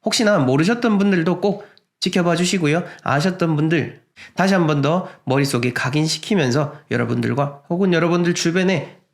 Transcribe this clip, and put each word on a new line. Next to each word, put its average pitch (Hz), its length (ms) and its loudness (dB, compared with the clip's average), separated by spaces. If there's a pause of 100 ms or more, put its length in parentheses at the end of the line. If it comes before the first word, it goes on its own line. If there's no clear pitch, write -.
혹시나 208 340 2
모르셨던 190 600 2
분들도 185 420 2
꼭 - 260 -2 (340)
지켜봐 175 360 0
주시고요. 175 480 0 (180)
아셨던 165 540 0
분들 156 460 -2 (320)
다시 190 180 2
한 180 140 4
번 147 160 2
더 170 260 0 (160)
머릿속에 131 480 0
각인시키면서 147 1040 -2 (120)
여러분들과 120 800 -2
혹은 180 240 0
여러분들 170 400 2
주변에 170 640 -2 (160)